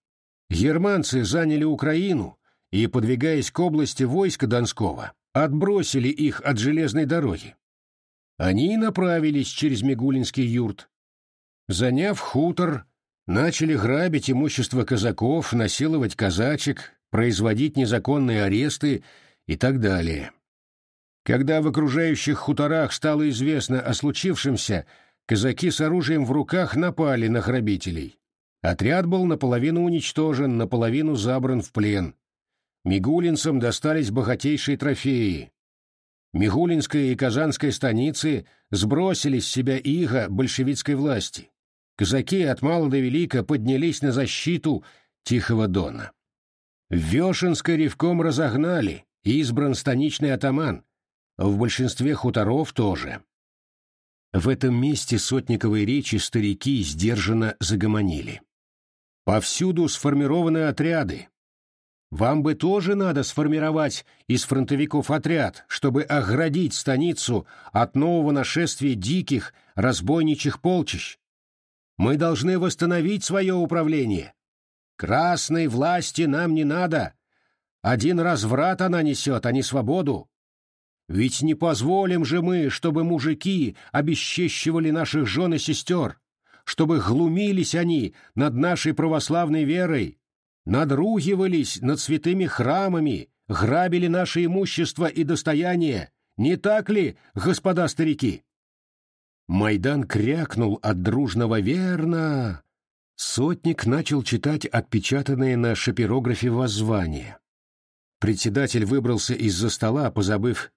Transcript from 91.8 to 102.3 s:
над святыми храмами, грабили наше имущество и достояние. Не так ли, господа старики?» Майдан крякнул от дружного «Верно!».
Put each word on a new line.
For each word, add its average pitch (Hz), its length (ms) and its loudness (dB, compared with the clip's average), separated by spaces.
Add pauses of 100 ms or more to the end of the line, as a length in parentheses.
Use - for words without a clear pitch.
над 135 180 0
святыми 170 460 0
храмами, 156 840 0 (180)
грабили 165 600 2
наше 175 380 0
имущество 175 600 -2
и 160 180 -2
достояние. 156 880 0 (260)
Не 147 180 2
так 202 340 0
ли, 190 280 0 (180)
господа 170 520 0
старики?» 147 560 0 (1040)
Майдан 107 580 0
крякнул 113 760 0
от 101 200 -2
дружного 113 580 0
«Верно!». 160 1040 -2 (520)